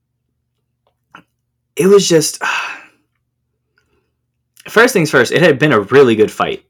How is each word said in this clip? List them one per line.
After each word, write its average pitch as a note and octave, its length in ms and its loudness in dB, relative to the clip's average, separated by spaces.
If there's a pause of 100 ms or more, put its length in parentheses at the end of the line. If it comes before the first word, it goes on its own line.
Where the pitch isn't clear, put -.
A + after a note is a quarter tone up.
(1800)
it F3 120 -2
was G3+ 200 2
just, D#3 360 -2
<sighs> - 2250 -18
first A#3+ 240 0
things E3+ 160 -2
first, B2 220 0
it C#3 100 -2
had D#3+ 160 2
been D3+ 160 0
a G#2+ 80 0
really A#2+ 340 2
good G#2 160 0
fight. - 380 -8